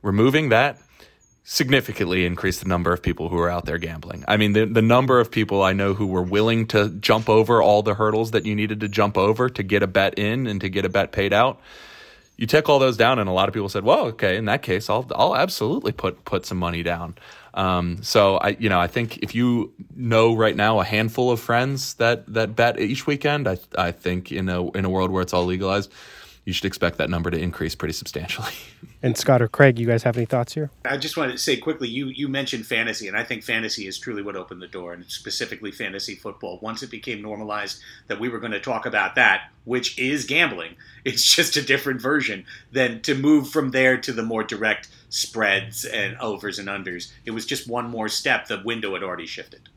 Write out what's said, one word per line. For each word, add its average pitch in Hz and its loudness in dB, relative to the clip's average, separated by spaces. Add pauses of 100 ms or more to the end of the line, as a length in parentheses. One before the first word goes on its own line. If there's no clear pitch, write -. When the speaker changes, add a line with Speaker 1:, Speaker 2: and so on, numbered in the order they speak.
Speaker 1:
removing 127 4
that 123 4 (640)
significantly 104 0
increased 87 -2
the 92 -6
number 87 2
of 87 -2
people 82 -2
who 87 -2
are 87 2
out 87 -4
there 80 -4
gambling. 85 -10
I 107 4
mean, 104 4
the, 110 6
the 113 2
number 123 6
of 113 2
people 101 0
I 95 4
know 98 2
who 101 0
were 92 0
willing 110 2
to 107 4
jump 110 0
over 110 6
all 104 6
the 104 0
hurdles 107 0
that 104 0
you 107 -2
needed 107 -2
to 107 -2
jump 104 0
over 107 2
to 123 -8
get 101 2
a 95 0
bet 95 2
in 113 -2
and 101 -4
to 95 -4
get 95 -2
a 95 0
bet 95 0
paid 98 0
out, 127 4 (760)
you 113 -4
take 151 4
all 143 6
those 127 4
down, 117 4
and 95 0
a 90 0
lot 95 4
of 98 -4
people 98 -4
said, 98 -4
"Well, 165 4
okay, 101 0
in 110 -4
that 117 0
case, 92 -2
I'll, 120 0
I'll 107 2
absolutely 131 0
put, - -6
put - -4
some 92 -6
money 85 -4
down." 85 -6 (380)
Um, 90 0
so 98 4
I, - 0
you 110 0
know, 90 4
I 87 2
think 117 -4
if - -8
you 120 0 (220)
know 113 4
right 110 2
now 104 4
a 92 2
handful 113 0
of 117 0
friends 131 -2
that, 117 0
that 113 0
bet 117 2
each 107 -2
weekend, 147 0
I, 92 0 (200)
I 87 0
think 90 -4
in 92 -2
a, 90 -2
in 95 -2
a 92 0
world 92 0
where 92 0
it's 90 -4
all 87 2
legalized, 95 -2 (520)
you 92 -6
should - -4
expect 87 -2
that 71 0
number 87 -2
to 85 -2
increase 82 -4
pretty - -6
substantially. - -8
<laughs> - -16 (420)
Speaker 2:
And 123 0
Scott 127 4
or 113 2
Craig, 131 6
you 117 0
guys 117 2
have 120 0
any 117 -2
thoughts 120 -2
here? 151 -6 (160)
Speaker 3:
I 131 -2
just 147 -6
wanted 139 -2
to 123 -10
say 135 0
quickly, 151 -4
you, 131 -6
you 135 -6
mentioned 131 -4
fantasy, 113 -4
and 98 -6
I 117 -2
think 113 -8
fantasy 110 -4
is 95 -10
truly 107 -8
what 101 -10
opened 92 -12
the 90 -16
door, 87 -12
and 87 -18
specifically 107 -10
fantasy 98 -10
football. 92 -12
Once 117 -10
it 113 -16
became 113 -10
normalized 104 -10 (280)
that 104 -6
we 123 -4
were 117 -8
gonna 110 -6
talk 113 -4
about 104 0
that, 104 4 (140)
which 123 -4
is 131 -2
gambling, 107 -2 (140)
<laughs> - -16
it's - 4
just 160 0
a 143 -2
different 135 0
version, 117 -2 (260)
than 120 -2
to 147 0
move 139 4
from 139 0
there 131 4
to 131 -6
the 113 -4
more 113 -2
direct 107 -4 (220)
spreads 107 -2
and 104 -6
overs 104 -6
and 98 -10
unders. 90 -10 (140)
It 117 -10
was 110 -8
just 131 -6
one 117 -6
more 110 -6
step. 113 -2
The 98 -6
window 110 -4
had 90 -6
already 90 -8
shifted. - -16